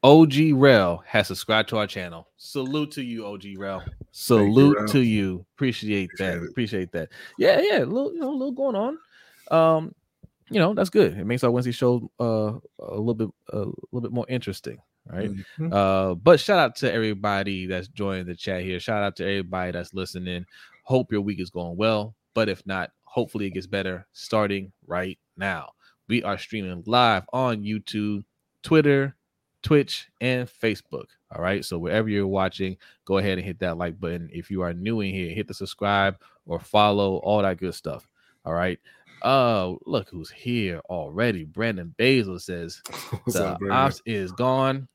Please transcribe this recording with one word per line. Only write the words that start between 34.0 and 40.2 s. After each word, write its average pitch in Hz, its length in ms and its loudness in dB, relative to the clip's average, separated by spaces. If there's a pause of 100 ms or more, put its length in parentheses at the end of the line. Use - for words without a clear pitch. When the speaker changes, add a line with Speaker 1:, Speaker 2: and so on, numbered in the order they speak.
Speaker 1:
button. 85 320 -8
If 85 180 -14
you 95 120 -4
are 87 100 -4
new 107 300 -4
in 95 100 -4
here, 92 220 -6
hit 107 140 -6
the 98 40 -14
subscribe 98 640 0 (300)
or 85 140 -6
follow, 101 580 4
all 104 240 2
that 92 160 0
good 92 160 -6
stuff. - 340 -10 (380)
All 78 80 -4
right. 87 240 -2 (420)
Uh, 113 540 2 (100)
look 107 240 -4
who's 82 220 -14